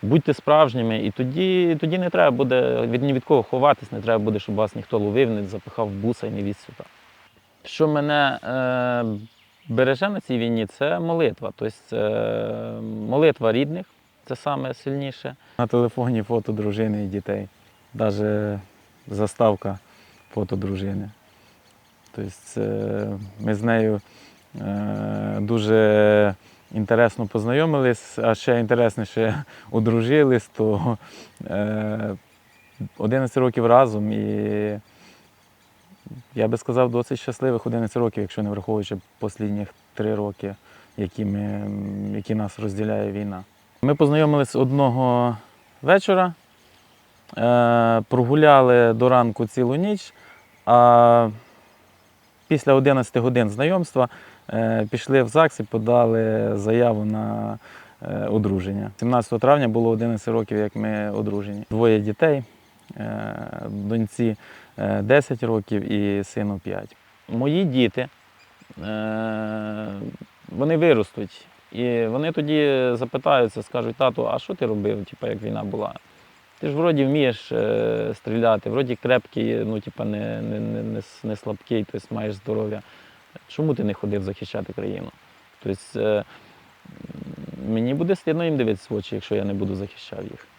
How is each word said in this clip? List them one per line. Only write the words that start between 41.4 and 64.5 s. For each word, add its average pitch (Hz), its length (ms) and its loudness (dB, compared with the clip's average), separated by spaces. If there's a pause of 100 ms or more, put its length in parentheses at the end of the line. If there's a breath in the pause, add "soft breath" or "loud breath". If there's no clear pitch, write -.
які 104 180 -6
нас 107 240 -4
розділяє 104 540 -4
війна. 98 320 -8 (380)
Ми 143 120 2
познайомились 147 640 2
одного 127 800 2 (460 loud breath)
вечора, 185 500 4 (1080)
е, 117 680 4
прогуляли 127 840 8
до 117 160 4
ранку 120 380 4
цілу 123 280 0
ніч, 196 400 -4 (520 loud breath)
а 120 640 8 (1200 soft breath)
після 143 260 4
одинадцяти 135 460 4
годин 120 300 2
знайомства 139 580 0 (440 loud breath)
Е, 113 380 0
пішли 131 320 2
в 117 60 0
загс 151 320 2
і - 20 -4
подали 113 960 2
заяву 110 480 2
на, 107 540 -4 (440 loud breath)
е, 104 240 -6
одруження. 101 720 -2
Сімнадцятого 120 420 0
травня 135 280 4
було 117 220 2
одинадцять 113 380 -2
років, 113 300 -2
як 107 180 -4
ми 107 340 -4
одружені. 104 600 -6
Двоє 110 300 4
дітей, 127 440 0 (520 soft breath)
е, 107 400 -8 (320)
доньці, 107 680 -2 (420 loud breath)